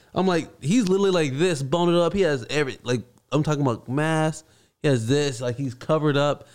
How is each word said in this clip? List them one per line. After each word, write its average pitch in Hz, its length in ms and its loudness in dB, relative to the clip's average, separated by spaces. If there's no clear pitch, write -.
I'm 185 120 0
like, 165 360 -2
"He's 185 260 2
literally 196 220 2
like 151 280 0
this, 165 240 0
boned 170 340 2
up. 170 160 2
He 196 100 0
has 143 280 0
every, 135 320 -2
like, 120 200 -2
I'm 147 100 2
talking 147 200 -2
about 120 260 -2
mask. 156 560 -2
He 151 60 0
has 120 180 0
this, 139 340 -2
like, 123 160 -4
he's 135 180 -8
covered 151 420 0
up 143 380 0